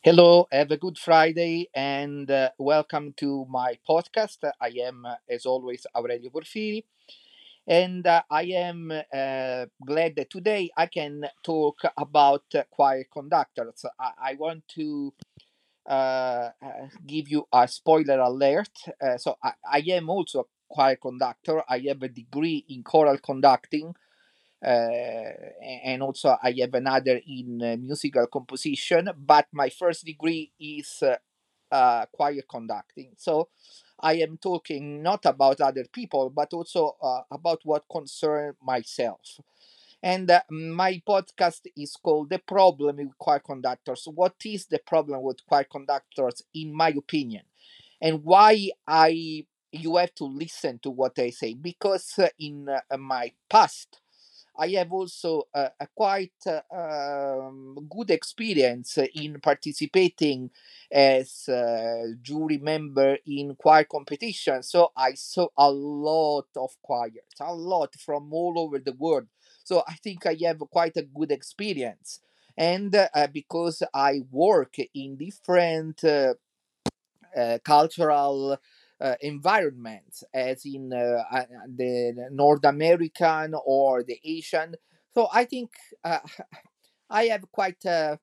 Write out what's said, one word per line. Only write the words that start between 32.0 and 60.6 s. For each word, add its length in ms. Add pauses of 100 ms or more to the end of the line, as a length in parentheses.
choir 360
conducting. 680
So 320 (500)
I 220
am 160
talking 680
not 220
about 340
other 320
people, 380
but 240
also, 500
uh, 260
about 360
what 260
concern 640 (100)
myself. 760 (600)
And, 300
uh, 180
my 560
podcast 720
is 220
called 320
The 100
Problem 560
with 220
Choir 220
Conductors. 680
What 280 (100)
is 220
the 120
problem 440
with 220
choir 200
conductors, 760 (120)
in 200
my 240
opinion? 460 (580)
And 220
why 460 (180)
I, 580 (280)
you 240
have 180
to 80
listen 600
to 60
what 300
I 120
say? 220
Because, 640
uh, 120 (100)
in, 300
uh, 280
my 360 (160)
past, 500 (560)
I 120 (100)
have 160
also, 580
uh, 180 (100)
a 160
quite, 360 (140)
uh, 160 (100)
um, 1160
good 220
experience 880 (160)
in 260
participating 1120 (400)